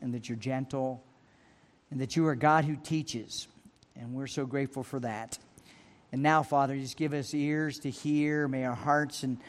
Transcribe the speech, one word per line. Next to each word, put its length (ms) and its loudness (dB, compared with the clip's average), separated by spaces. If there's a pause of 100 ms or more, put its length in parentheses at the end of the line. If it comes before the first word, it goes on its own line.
and 140 -4
that 120 -8
you're 120 -6
gentle, 640 -4 (880)
and 100 -4
that 140 -4
you 100 6
are 80 4
God 320 6
who 100 -2
teaches. 720 -4 (480)
And 200 -10
we're 100 -4
so 220 -4
grateful 340 -2
for 200 -6
that. 360 -6 (760)
And 120 0
now, 180 6
Father, 340 2
just 220 -6
give 160 0
us 180 -4
ears 500 0
to 100 -4
hear. 560 2
May 180 -2
our 80 0
hearts 480 2
and 160 -2 (120)